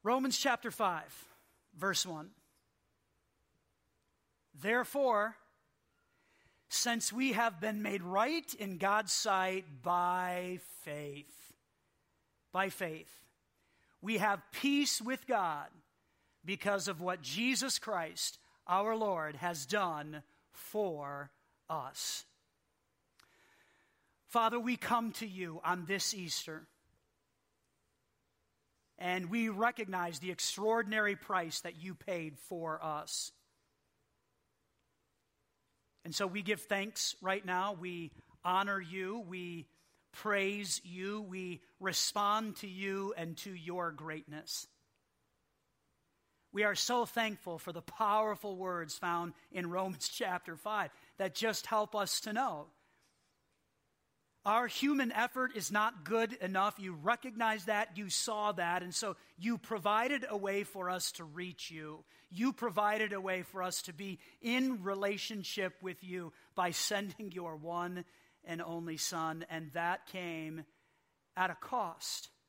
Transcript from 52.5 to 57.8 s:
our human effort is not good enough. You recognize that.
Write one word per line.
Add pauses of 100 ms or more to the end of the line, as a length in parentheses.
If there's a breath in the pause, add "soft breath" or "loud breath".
our
human
effort
is
not
good
enough.
You
recognize
that.